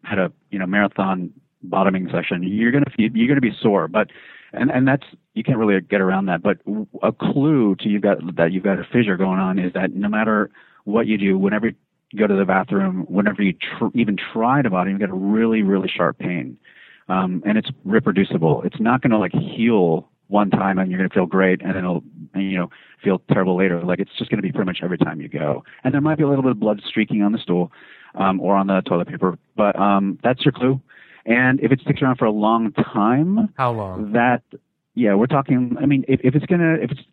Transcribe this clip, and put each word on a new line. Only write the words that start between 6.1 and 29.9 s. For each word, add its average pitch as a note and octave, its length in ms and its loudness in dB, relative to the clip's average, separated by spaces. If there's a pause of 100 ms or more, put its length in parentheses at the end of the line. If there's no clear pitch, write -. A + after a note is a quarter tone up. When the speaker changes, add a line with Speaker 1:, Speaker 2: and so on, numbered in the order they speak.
Speaker 1:
that. F2 160 -2
But G2 220 -2
w-, G#2 220 -6 (140)
a G#2 100 2
clue C3+ 680 2
to A2 100 -4
you've G#2 140 0
got, G2+ 140 2 (180)
that E2+ 160 2
you've F#2 120 -2
got G2 160 0
a E2+ 40 -8
fissure G#2 340 0
going F#2 220 0
on F#2 180 -2
is F2+ 160 -2
that F#2 220 -4
no G#2 140 -2
matter G#2+ 420 0 (320)
what G#2 240 0
you G#2+ 100 0
do, F#2+ 220 0
whenever G#2 300 0
you - 500 -12
go G#2+ 80 4
to G2 80 2
the G2 100 2
bathroom, F#2 640 0
whenever G2+ 320 0
you F#2+ 120 2
tr-, - 420 -6
even G#2 200 0
try A#2+ 460 0
to A#2 80 0
bottom, F#2 240 0
you G2 60 -2
get G2+ 100 0
a F#2+ 60 -6
really, G#2+ 480 2
really F#2+ 300 0
sharp - 260 0
pain. C#2 360 -6 (540)
Um, F#2 380 -2
and G#3+ 100 2
it's - 120 -2 (140)
reproducible. F2+ 800 0
It's F#2+ 160 -8
not A#2 220 0
gonna, A#2 180 2
like, F2+ 140 -2
heal G2+ 760 0 (200)
one G#2 220 2
time F#2+ 300 0
and F#2 100 -2
you're F#2 80 -4
gonna F#2 160 -2
feel F2+ 140 2
great F#2 340 2
and F#2 140 -4
then F#2 80 -4
it'll, F2+ 200 -4 (320)
you F#2+ 220 -2
know, F2+ 120 -4 (340)
feel F#2+ 180 0 (100)
terrible F#2 240 2
later. F2+ 280 0
Like, F2+ 160 -2
it's G2 180 -6
just - 140 -8
gonna G#2+ 100 -2
be F#2 100 -4
pretty G2+ 140 -4
much F2+ 160 -6
every F2 160 -4
time D#2+ 240 -2
you - 80 -14
go. D2+ 340 -4 (200)
And C3 100 0
there C#3 80 0
might D#3 160 2
be D#3 60 2
a C#3+ 40 4
little C3+ 140 2
bit B2+ 100 2
of G#2+ 80 -4
blood G#2+ 280 0
streaking G#2+ 340 0
on G2+ 100 2
the A2+ 60 0
stool, F2 340 -2 (440)
um, F#2+ 240 0
or G2 160 2
on G2 100 2
the F#2+ 160 2
toilet F2 260 -2
paper, F2 300 -2 (180)
but, G#2 240 2
um, G2 440 2